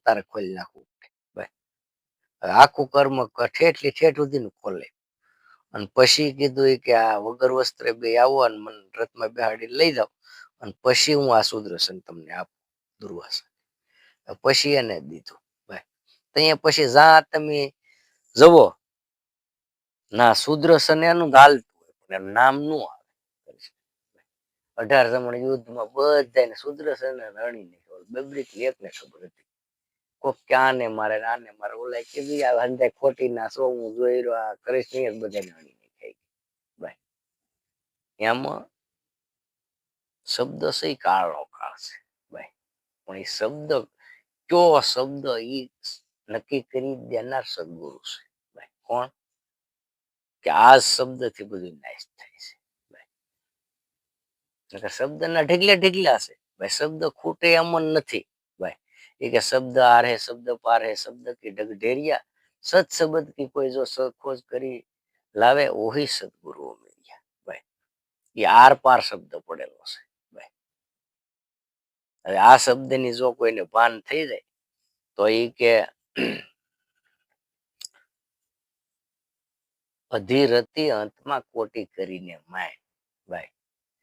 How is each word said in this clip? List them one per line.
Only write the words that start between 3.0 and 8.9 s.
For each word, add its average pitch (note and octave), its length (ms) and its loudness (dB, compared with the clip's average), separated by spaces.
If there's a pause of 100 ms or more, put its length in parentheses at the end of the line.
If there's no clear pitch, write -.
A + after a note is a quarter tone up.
ક-, A#2+ 220 -4
ઠેઠલી D3 440 0
ઠેઠ D#3 260 2
સુધીનું C#3 340 -6
ખોલે. - 420 -12 (800)
અને G#2 220 -12
પછી C3+ 380 2
કીધું C3+ 360 0
ઈ C3 80 2
કે B2 160 -2
આ A2+ 240 2
વગર A#2 360 -2
વસ્ત્રે B2 400 -4
બે A#2 240 -4
આવો C3 220 4
અને A#2 180 0
મને G#2+ 420 -20